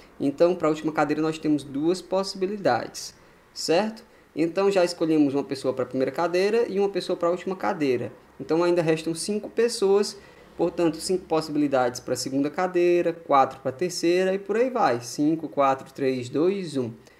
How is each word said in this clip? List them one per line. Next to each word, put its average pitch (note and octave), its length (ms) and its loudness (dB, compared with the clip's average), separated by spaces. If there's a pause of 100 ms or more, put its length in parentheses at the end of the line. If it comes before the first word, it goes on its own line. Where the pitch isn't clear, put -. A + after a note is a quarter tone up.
(180)
Então, E3+ 380 2
pra F3+ 140 0
última D#3 240 -2
cadeira D3+ 280 0
nós D#3 160 -2
temos D3+ 280 0
duas D#3+ 360 -2
possibilidades, F#3+ 1120 -2 (400)
certo? G#3 520 -2 (280)
Então E3+ 380 2
já F#3 140 4
escolhemos D#3 480 2
uma C#3 100 0
pessoa C3+ 300 -2
pra B2+ 120 -4
primeira C3 260 -2
cadeira F#3 580 2
e F#3+ 100 -2
uma G3+ 100 2
pessoa F3+ 280 -4
pra E3+ 120 0
última F3+ 280 -4
cadeira. C#3 520 0 (300)
Então D#3 240 0
ainda F3 180 4
restam D#3+ 320 0
cinco G#3 360 -6
pessoas, G#3+ 680 2 (380)
portanto, E3+ 420 0
cinco F#3 280 -2
possibilidades D3 720 0
pra - 160 -4
segunda C3+ 320 -2
cadeira, F3 640 2
quatro - 480 2
pra C3 120 -4
terceira F3+ 640 0
e - 20 -2
por G3 180 -4
aí B3 140 2
vai. D#3+ 320 0
Cinco, D3+ 480 -2
quatro, C3+ 420 0
três, B2+ 380 -2
dois, E3+ 480 -2
um. A#2+ 120 -2
O A2+ 40 -10 (260)